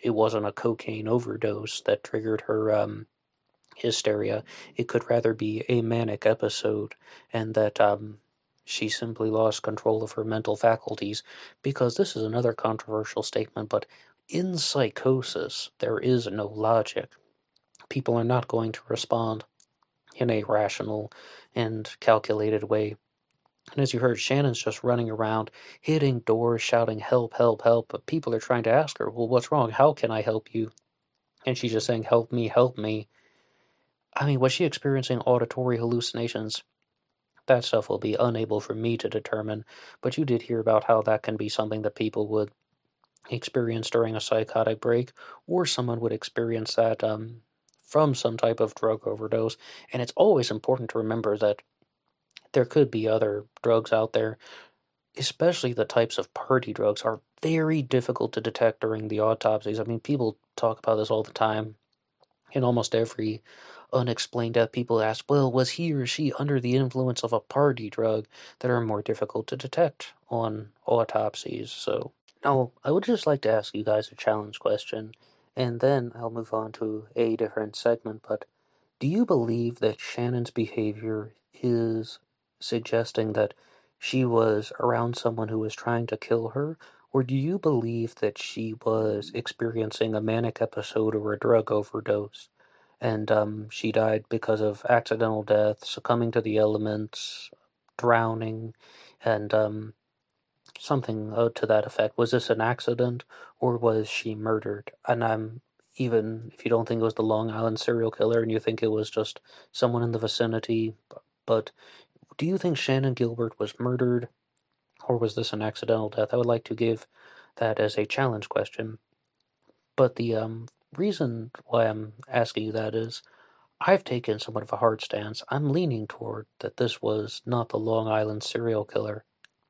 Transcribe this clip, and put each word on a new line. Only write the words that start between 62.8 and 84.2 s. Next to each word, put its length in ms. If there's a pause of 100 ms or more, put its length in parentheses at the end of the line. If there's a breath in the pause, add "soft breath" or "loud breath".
every 460 (520 loud breath)
unexplained 640
death, 180
people 280
ask, 300
"Well, 220
was 180
he 220
or 140
she 280
under 240
the 160
influence 480
of 100
a 80
party 480
drug?" 380 (320 loud breath)
that 120
are 100
more 220
difficult 440
to 100
detect 560 (160)
on 440 (140)
autopsies. 840
So, 420 (320)
now, 280 (120)
I 60
would 140
just 220
like 160
to 100
ask 220
you 100
guys 260
a 40
challenge 440
question, 560 (420 soft breath)
and 240
then 340
I'll 160
move 220
on 200
to 340 (100)
a 200
different 400
segment, 520
but 160 (540)
do 80
you 180
believe 560
that 200
Shannon's 500
behavior 840 (200)
is 640 (420)
suggesting 720
that 200 (440 soft breath)
she 260